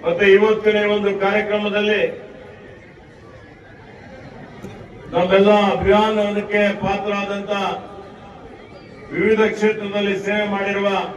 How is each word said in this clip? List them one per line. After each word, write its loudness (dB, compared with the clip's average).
ಮತ್ತೆ 2
ಇವತ್ತಿನ 2
ಒಂದು 0
ಕಾರ್ಯಕ್ರಮದಲ್ಲಿ 0
ನಮ್ಮೆಲ್ಲ 6
ಅಭಿಯಾನಕ್ಕೆ 2
ಪಾತ್ರರಾದಂತ -4
ವಿವಿಧ 2
ಕ್ಷೇತ್ರದಲ್ಲಿ -2
ಸೇವೆ -2
ಮಾಡಿರುವ -2